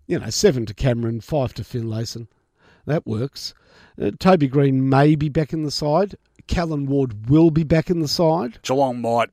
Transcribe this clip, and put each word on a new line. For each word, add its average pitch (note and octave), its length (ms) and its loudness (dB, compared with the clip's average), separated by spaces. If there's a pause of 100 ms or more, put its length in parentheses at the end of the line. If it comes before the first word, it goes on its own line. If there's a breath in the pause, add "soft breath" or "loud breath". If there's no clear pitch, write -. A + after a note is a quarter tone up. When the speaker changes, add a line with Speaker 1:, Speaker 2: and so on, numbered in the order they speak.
Speaker 1:
you F3 100 -4
know, A2 140 -6
seven B2+ 360 2
to G#2 80 -10
Cameron, A#2 460 -2
five C3+ 340 -4
to G#2+ 100 -10
Finlayson. A2+ 640 -8 (580 soft breath)
That D3+ 180 -2
works. - 480 -8 (480 soft breath)
Uh, G#2 160 -2
Toby F3+ 300 4
Green C3+ 420 2
may C#3+ 280 4
be D3+ 120 -2
back D3+ 240 -4
in D#3 120 -6
the C#3+ 80 -6
side. F3 420 -2 (320)
Callan D#3 400 -4
Ward B2+ 420 -2
will D#3+ 220 6
be D#3 140 2
back D#3+ 260 0
in F3 80 0
the D#3 80 -2
side. F3 560 0
Speaker 2:
Geelong C3 380 0
might A#2 320 0